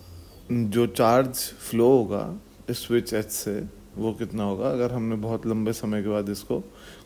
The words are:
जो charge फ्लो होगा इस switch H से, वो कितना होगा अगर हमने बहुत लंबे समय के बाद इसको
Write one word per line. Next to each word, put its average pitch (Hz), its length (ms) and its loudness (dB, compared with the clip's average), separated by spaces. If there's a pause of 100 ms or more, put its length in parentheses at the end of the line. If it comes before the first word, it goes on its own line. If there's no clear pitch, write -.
(520)
जो 117 340 2
charge 127 520 4
फ्लो - 500 2
होगा 110 500 4 (320)
इस - 160 -8
switch 117 280 0
H 107 160 -2
से, 107 360 -6 (300)
वो 107 160 -2
कितना 107 300 -6
होगा 101 280 -2
अगर 123 220 0
हमने 113 240 -2
बहुत 113 300 -4
लंबे 110 260 0
समय 107 300 -4
के 101 60 -2
बाद 104 200 -2
इसको 104 320 -4 (460)